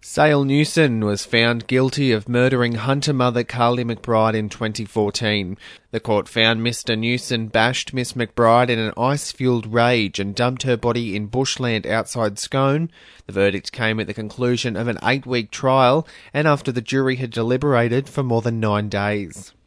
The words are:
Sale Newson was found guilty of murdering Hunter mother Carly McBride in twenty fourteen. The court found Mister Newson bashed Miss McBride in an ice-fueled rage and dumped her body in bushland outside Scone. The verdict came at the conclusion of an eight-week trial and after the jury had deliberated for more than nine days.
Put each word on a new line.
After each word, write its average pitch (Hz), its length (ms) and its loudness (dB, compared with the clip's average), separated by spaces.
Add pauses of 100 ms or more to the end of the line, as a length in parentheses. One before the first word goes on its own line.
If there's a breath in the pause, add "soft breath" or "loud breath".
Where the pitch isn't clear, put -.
Sale 147 420 2
Newson 139 600 2
was 104 200 -2
found 117 420 0
guilty 131 440 2
of 107 160 -2
murdering 120 460 2
Hunter 135 400 0
mother 123 300 2
Carly 120 420 0
McBride 110 480 0
in 107 160 -2
twenty 110 340 -6
fourteen. 104 760 -2 (320 loud breath)
The 113 80 -4
court 104 280 0
found 113 360 2
Mister 117 320 -4
Newson 117 540 -4
bashed 117 440 0
Miss 127 200 -4
McBride 120 560 4
in 117 100 0
an 110 180 -4
ice-fueled 123 760 -2
rage 117 480 2
and 98 140 -4
dumped 123 300 -2
her 127 120 2
body 117 400 -2
in 104 120 -4
bushland 120 580 -2
outside 107 540 -2
Scone. 139 500 0 (380 loud breath)
The 101 60 -14
verdict 98 380 0
came 110 280 -2
at 104 80 -4
the 104 80 -8
conclusion 117 600 -2
of 117 120 -2
an 113 160 -2
eight-week 123 480 -2
trial 131 560 2 (260 loud breath)
and 151 140 2
after 143 240 2
the 120 100 -4
jury 131 360 0
had 127 120 -6
deliberated 123 800 0
for 143 140 -4
more 117 180 0
than 117 180 -2
nine 104 300 0
days. 101 640 -4 (140)